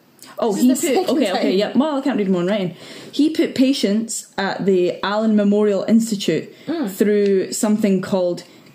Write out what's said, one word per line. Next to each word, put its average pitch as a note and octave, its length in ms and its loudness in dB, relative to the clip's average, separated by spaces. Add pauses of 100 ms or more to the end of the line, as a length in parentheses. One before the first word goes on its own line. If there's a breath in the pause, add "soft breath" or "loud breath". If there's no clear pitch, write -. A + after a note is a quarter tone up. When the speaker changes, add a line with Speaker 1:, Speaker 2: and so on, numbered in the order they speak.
(380 loud breath)
Speaker 1:
Oh, A3 140 0
Speaker 2:
This G3 100 -2
Speaker 1:
he B3 80 6
Speaker 2:
is B3+ 100 0
the F4 80 -2
Speaker 1:
put, C4 80 0
Speaker 2:
second F4+ 220 0
Speaker 1:
okay, G#3 140 0
okay, A#3 180 -2
Speaker 2:
time. F#3 80 2
Speaker 1:
yeah. G3+ 200 -2
Well, D4 180 2
I C#4 40 -2
can't C4+ 160 -2
read G3+ 140 0
my F#3+ 80 2
own F3 80 0
writing. F#3+ 300 -2 (340 loud breath)
He D4+ 200 2
put D#4 240 0
patients A3+ 840 0
at F#3+ 260 -4
the F3+ 380 2
Allen G#3+ 340 0
Memorial G#3 480 2
Institute G3+ 680 0 (140 loud breath)
Speaker 2:
Mm. C#4+ 240 -4
Speaker 1:
through G3+ 640 0
something G#3 480 0
called F3+ 440 -2 (300 loud breath)